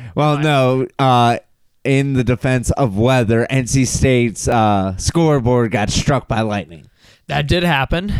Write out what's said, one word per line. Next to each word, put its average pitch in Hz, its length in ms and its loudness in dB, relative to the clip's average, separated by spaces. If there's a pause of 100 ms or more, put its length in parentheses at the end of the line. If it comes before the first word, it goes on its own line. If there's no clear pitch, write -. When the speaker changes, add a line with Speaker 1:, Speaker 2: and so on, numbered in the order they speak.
(140)
Speaker 1:
Well, 151 200 2
Speaker 2:
Right. 147 100 -2
Speaker 1:
no. 131 420 2 (120)
Uh, 120 400 4 (460)
in 139 280 0
the 127 120 0
defense 127 480 -2
of 104 260 -2
weather, 117 500 2
N 131 180 -2
C 131 200 0
State's, 120 600 0
uh, 104 520 0
scoreboard 123 720 0
got 104 200 -2
struck - 380 -2
by 113 140 -2
lightning. 87 480 -8 (380)
Speaker 2:
That 147 200 -4
did 175 140 0
happen. 170 580 -2